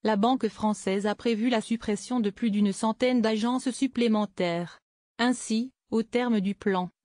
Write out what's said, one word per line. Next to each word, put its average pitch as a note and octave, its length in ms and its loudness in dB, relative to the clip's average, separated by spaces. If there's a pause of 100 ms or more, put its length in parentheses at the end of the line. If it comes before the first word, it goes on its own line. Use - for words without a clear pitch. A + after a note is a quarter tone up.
la G#3+ 140 2
banque A3+ 320 2
française G3+ 580 -2
a G#3 80 0
prévu A#3 360 0
la A3 100 2
suppression A3+ 580 -4
de G#3 120 0
plus A3+ 200 -2
d'une G3+ 220 2
centaine A#3+ 480 0
d'agences A3+ 500 0
supplémentaires. G#3+ 1080 0 (400)
Ainsi, A#3+ 520 0 (220)
au A3 100 0
terme A#3+ 380 0
du G3 160 -2
plan, F#3 340 -2 (140)